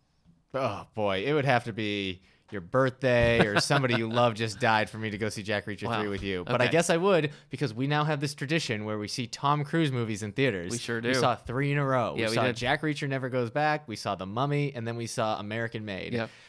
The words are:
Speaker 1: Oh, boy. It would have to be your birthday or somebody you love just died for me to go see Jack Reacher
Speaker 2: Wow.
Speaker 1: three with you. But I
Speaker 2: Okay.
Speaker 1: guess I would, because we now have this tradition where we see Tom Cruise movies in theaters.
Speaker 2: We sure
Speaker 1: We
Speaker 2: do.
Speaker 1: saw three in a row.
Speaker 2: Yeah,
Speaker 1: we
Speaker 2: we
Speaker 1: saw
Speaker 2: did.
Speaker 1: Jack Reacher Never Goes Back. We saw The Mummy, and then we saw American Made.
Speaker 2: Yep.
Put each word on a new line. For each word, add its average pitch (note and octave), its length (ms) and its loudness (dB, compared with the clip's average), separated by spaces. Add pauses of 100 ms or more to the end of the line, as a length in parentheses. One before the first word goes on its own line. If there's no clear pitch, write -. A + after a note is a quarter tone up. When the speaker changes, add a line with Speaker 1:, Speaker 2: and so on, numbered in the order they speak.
(540)
Speaker 1:
Oh, G#2+ 400 -4
boy. G2 300 0
It C#3 80 0
would D3 120 2
have B2 200 4
to A#2 80 -6
be G2+ 480 -2 (300)
your G2+ 100 -8
birthday A#2+ 840 4
or G#2 140 2
somebody C3+ 340 2
you A2+ 160 0
love A#2+ 240 4
just G#2+ 260 -4
died A2 300 4
for A2 80 -10
me A2 100 -4
to G#2 80 -6
go G#2 140 -2
see G#2+ 120 -8
Jack G#2 220 -2
Reacher G#2 240 -8
Speaker 2:
Wow. A2+ 120 -2
Speaker 1:
three G#2 100 -2
with G2 120 -4
you. F#2+ 220 -2
But B2 160 2
I B2 40 4
Speaker 2:
Okay. B2 80 2
Speaker 1:
guess E3 180 4
I E3+ 80 2
would, E3 320 2 (180)
because B2+ 240 -4
we B2 140 -2
now D3 180 0
have D3+ 160 -2
this C#3+ 140 -4
tradition C3 500 -2
where G#2+ 140 -4
we G#2 100 -6
see B2 180 -6
Tom C#3+ 380 0
Cruise D#3+ 260 2
movies A2 320 -2
in G#2 100 -4
theaters. G2 380 0
Speaker 2:
We A#2 60 -2
sure A#2 200 -4
Speaker 1:
We A#2 160 0
Speaker 2:
do. - 20 4
Speaker 1:
saw B2+ 200 4
three C#3 380 -2
in C#3+ 60 2
a C#3+ 80 2
row. A#2+ 320 2
Speaker 2:
Yeah, A2+ 80 2
Speaker 1:
we - 60 2
Speaker 2:
we - 20 0
Speaker 1:
saw A#2+ 100 2
Speaker 2:
did. A#2 120 0
Speaker 1:
Jack C3 260 0
Reacher D3+ 260 -2
Never C3 220 -2
Goes A#2+ 200 0
Back. D3+ 380 0
We G#2+ 80 -6
saw G2+ 200 -2
The F#2 100 -6
Mummy, C#3+ 480 0
and A2+ 120 -6
then A#2 100 -4
we A#2 100 -6
saw A2 340 -2
American A2 460 -4
Made. F2+ 260 -6
Speaker 2:
Yep. A2+ 160 -2 (200)